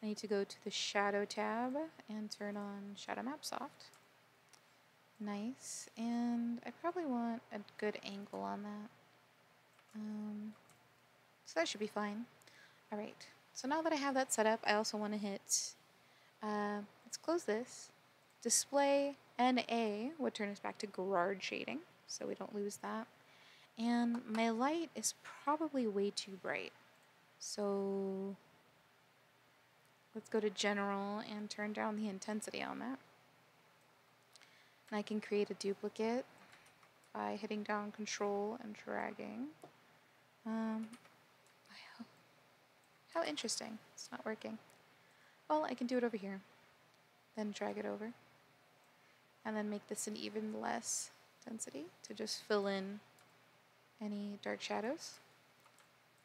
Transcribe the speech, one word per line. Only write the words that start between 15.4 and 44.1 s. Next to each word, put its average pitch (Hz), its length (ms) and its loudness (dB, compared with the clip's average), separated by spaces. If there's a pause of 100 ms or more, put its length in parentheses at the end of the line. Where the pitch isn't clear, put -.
uh, 208 380 0 (220)
let's - 140 -10
close 339 280 2
this. - 440 -2 (520)
Display 277 720 6 (220)
N 247 220 8 (100)
A 226 480 2
would 240 160 0
turn 208 160 0
us 202 100 -6
back 202 200 -4
to 214 80 -4
Gerard 190 560 2
shading, - 360 -4 (280)
so - 180 -6
we 202 100 -4
don't - 200 -8
lose 202 220 -2
that. 214 300 -4 (720)
And 240 500 4
my 226 220 4
light 285 460 2
is - 180 0 (100)
probably 294 640 2
way 202 280 4
too 190 260 -6
bright. 95 300 -2 (680)
So 196 960 0 (1800)
let's 220 140 -10
go 226 100 4
to 208 100 4
General 202 720 2
and 214 300 -6
turn 214 240 -4
down 214 240 0
the 214 100 0
intensity 208 560 -4
on - 160 -4
that. 254 200 -6 (1900)
And 214 80 0
I 208 40 2
can 208 200 -2
create 202 280 2
a 190 60 -6
duplicate 220 680 0 (880)
by 208 260 -2
hitting 208 240 -2
down 208 280 -2
Control 208 680 0
and 208 120 -10
dragging. 214 720 -4 (1000)
Um, 220 420 -2 (840)
I - 60 -20 (220)
ho-, 233 80 -10 (1080)
how 339 100 4
interesting. 226 540 -2 (160)
It's - 180 -14